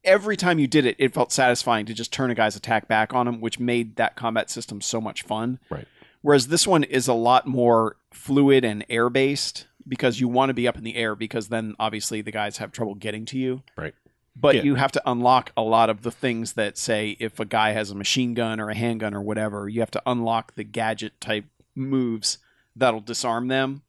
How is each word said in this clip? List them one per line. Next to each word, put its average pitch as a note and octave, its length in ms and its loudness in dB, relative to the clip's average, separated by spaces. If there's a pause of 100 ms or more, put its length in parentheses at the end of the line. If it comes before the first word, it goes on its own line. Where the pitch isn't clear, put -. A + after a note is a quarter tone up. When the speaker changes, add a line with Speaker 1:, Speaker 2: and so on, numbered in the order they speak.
Speaker 1:
every G3+ 320 4
time F3 240 0
you C#3 80 2
did C#3+ 180 4
it, A#2 140 0
it C3+ 140 2
felt B2 180 0
satisfying B2 540 2
to A2+ 80 -8
just A2+ 180 -8
turn B2+ 200 -2
a A2+ 40 -4
guy's A2 200 2
attack A2 320 -2
back A2 260 2
on B2 140 2
him, A#2+ 140 -4
which A2+ 180 -6
made A#2+ 360 -2
that - 200 0
combat A2+ 340 -2
system G#2+ 320 -12
so - 180 -6
much A2 240 -8
fun. A#2+ 360 -6 (100)
Speaker 2:
Right. C#3 180 -10 (340)
Speaker 1:
Whereas C#3+ 260 4
this E3 200 2
one E3 160 4
is B2+ 240 -2
a B2+ 60 2
lot A#2+ 340 4
more A#2+ 480 4 (180)
fluid C3+ 520 4
and G#2 240 -4
air-based B2+ 800 -2 (200)
because B2 320 -2
you B2+ 80 2
wanna B2+ 260 2
be A#2+ 140 0
up - 100 -2
in A2 60 -14
the A2+ 120 -10
air A2+ 200 -2
because G#2+ 320 -6
then A2 320 -6
obviously G#2+ 420 -4
the G#2+ 100 -12
guys G#2 260 -6
have G2+ 140 -10
trouble G#2+ 220 -6
getting G#2+ 320 -10
to C3+ 120 -10
you. C3 260 -4 (120)
Speaker 2:
Right. D#2 200 -12 (400)
Speaker 1:
But C3 200 6
Speaker 2:
Yeah. G#2+ 80 2
Speaker 1:
you C#3+ 120 4
have C3+ 180 2
to C#3 160 0
unlock B2 480 4
a A#2 60 2
lot A2+ 260 4
of G#2+ 140 -4
the A#2+ 80 -4
things A2+ 420 -4
that, G#2 240 -2
say, G#2+ 420 -2
if A2+ 200 -6
a A2 60 -6
guy G#2+ 260 2
has G#2+ 180 -2
a G2+ 60 -10
machine A#2+ 380 -2
gun A2+ 260 -2
or G#2+ 100 -6
a G#2 60 -6
handgun A2+ 400 -2
or G2+ 60 -6
whatever, G#2 460 -4
you A2 140 -4
have A2 100 -2
to - 140 -6
unlock A#2 500 -2
the A2 80 -10
gadget A2 560 -6
type G#2+ 260 -4 (300)
moves B2+ 600 -2 (380)
that'll A2+ 260 0
disarm A#2 460 -4
them. C3+ 400 -2